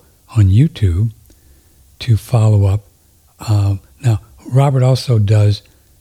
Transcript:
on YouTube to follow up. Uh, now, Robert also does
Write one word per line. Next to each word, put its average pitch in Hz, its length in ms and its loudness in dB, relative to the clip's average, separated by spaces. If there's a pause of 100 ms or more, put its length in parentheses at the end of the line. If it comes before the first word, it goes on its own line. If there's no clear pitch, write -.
(340)
on 104 120 4
YouTube 104 680 0 (840)
to 113 180 -2
follow 107 480 0
up. 98 220 -2 (520)
Uh, 101 380 -2 (260)
now, 113 180 -2 (280)
Robert 135 340 0
also 127 360 0
does 104 440 0 (380)